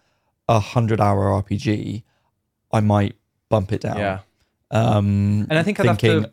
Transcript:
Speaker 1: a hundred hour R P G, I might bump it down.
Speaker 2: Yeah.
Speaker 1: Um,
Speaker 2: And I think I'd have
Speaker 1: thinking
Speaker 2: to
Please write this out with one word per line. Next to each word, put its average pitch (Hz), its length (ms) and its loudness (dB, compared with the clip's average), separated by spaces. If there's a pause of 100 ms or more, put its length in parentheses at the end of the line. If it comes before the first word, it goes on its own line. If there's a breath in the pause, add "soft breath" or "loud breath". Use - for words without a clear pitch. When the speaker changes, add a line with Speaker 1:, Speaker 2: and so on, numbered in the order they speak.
(500)
Speaker 1:
a 113 100 4
hundred 110 400 -2
hour 101 300 2
R 101 120 0
P 101 140 -6
G, 104 480 -4 (720)
I 110 80 2
might 104 340 2 (320)
bump 107 240 -2
it 104 100 -4
down. 113 160 -6
Speaker 2:
Yeah. 98 220 -4 (520)
Speaker 1:
Um, 104 760 2
Speaker 2:
And 156 80 -2
I 165 60 2
think 202 160 -2
I'd 196 80 2
have 110 120 2
Speaker 1:
thinking 120 240 2
Speaker 2:
to - 100 -10